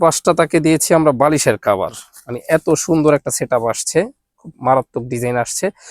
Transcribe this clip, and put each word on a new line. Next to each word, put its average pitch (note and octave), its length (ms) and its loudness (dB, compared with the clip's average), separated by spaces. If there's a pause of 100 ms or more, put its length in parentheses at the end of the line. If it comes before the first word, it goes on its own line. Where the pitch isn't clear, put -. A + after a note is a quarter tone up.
পাঁচটা E3 320 2
তাকে E3 260 0
দিয়েছি D#3 340 2
আমরা D#3 180 4
বালিশের C3+ 520 2
কভার, F#2+ 280 0 (340)
মানে A#2+ 120 -10 (180)
এত - 100 -2 (180)
সুন্দর D#3 340 2
একটা - 120 -10
সেট - 220 -6
আপ A#2 200 0
আসছে, - 260 -4 (380)
খুব - 140 -20 (160)
মারাত্মক B2+ 460 0
ডিজাইন B2 320 -4
আসছে। - 220 -6 (240)